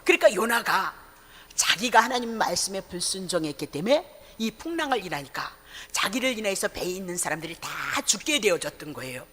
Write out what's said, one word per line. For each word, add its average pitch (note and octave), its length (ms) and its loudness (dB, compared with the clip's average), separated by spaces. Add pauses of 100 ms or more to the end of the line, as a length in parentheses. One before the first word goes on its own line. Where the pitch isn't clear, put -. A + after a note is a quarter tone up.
그러니까 E4+ 300 6
요나가 G#3 600 0 (600)
자기가 A3 460 6
하나님 A#3 360 -2
말씀에 F#3+ 460 0
불순종했기 F3 880 -4
때문에 G#3+ 380 0 (300)
이 A3 140 -2
풍랑을 D4 540 -4
인하니까 C#3+ 460 -6 (420)
자기를 A#3+ 460 0
인해서 G3+ 300 0
배에 - 160 -4
있는 F#3 320 -4
사람들이 D#3+ 440 -4
다 - 100 -8 (340)
죽게 D4 360 2
되어졌던 D3+ 520 0
거예요. C3 400 -10